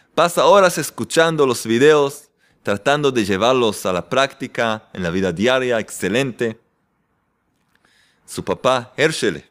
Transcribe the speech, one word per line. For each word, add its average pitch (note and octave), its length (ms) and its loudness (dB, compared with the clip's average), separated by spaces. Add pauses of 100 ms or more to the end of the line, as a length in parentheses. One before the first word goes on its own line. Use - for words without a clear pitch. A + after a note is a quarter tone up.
(160)
pasa D#3+ 300 2
horas F3+ 320 4
escuchando D#3+ 680 0
los A#2+ 200 -2
videos, C#3 640 2 (340)
tratando C#3+ 480 0
de A#2+ 120 0
llevarlos A2 640 0
a F#2+ 80 -2
la F2 160 -6
práctica A#2+ 840 -4
en F#2+ 100 -8
la E2+ 80 -4
vida F#2 200 -2
diaria, B2 480 0
excelente. A2 800 -6 (1700)
Su - 180 -12
papá, A#2+ 540 -2
Hershele, A#2+ 540 -2